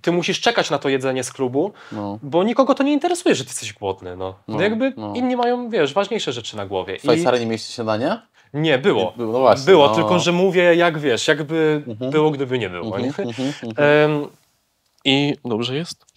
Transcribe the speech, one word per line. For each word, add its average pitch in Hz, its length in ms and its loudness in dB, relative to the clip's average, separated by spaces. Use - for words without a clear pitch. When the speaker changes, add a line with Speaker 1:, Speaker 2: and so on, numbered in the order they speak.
Speaker 1:
ty 170 100 0
musisz 175 280 -2
czekać 208 300 0
na 147 80 0
to 147 100 -4
jedzenie 131 360 -2
z - 80 -12
klubu, 135 400 -2
Speaker 2:
No. 104 300 -8
Speaker 1:
bo 151 220 0
nikogo 254 300 2
to 277 80 -2
nie 285 100 0
interesuje, 339 420 0
że 127 100 -4
ty - 60 -18
jesteś 107 220 -10
głodny, 92 440 -8
no. 92 180 -8
No 107 80 -6
Speaker 2:
No, 160 60 0
Speaker 1:
jakby 220 340 0
Speaker 2:
no. 208 180 -8
Speaker 1:
inni 247 220 -2
mają, 240 340 -2
wiesz, 156 240 0
ważniejsze 196 380 -4
rzeczy 117 240 -12
na 101 100 -8
głowie. 92 320 -6
Speaker 2:
W - 40 -20
Szwajcarii 127 360 2
Speaker 1:
I 120 60 -4
Speaker 2:
nie - 20 -4
mieliście 113 260 -6
śniadania? 110 180 -6
Speaker 1:
Nie 147 240 2
było. 123 380 2
Speaker 2:
Nie, 120 80 -6
no 113 140 0
właśnie, 131 280 6
Speaker 1:
Było, 165 220 8
Speaker 2:
no. 110 60 2
Speaker 1:
tylko 180 240 2
że 175 140 0
mówię, 175 420 4
jak 170 240 2
wiesz, 135 300 0
jakby 151 580 0
Speaker 2:
Mhm. 120 240 -8
Speaker 1:
było, 156 200 2
gdyby 131 280 -2
nie 101 120 -4
było, 90 140 -8
Speaker 2:
Mhm, 110 60 -4
Speaker 1:
nie? 131 60 -2
Speaker 2:
mhm, 135 440 -6
mhm. 123 260 -2
Speaker 1:
Em, 147 140 -4
i 139 400 2
dobrze 120 320 -4
jest? - 280 -10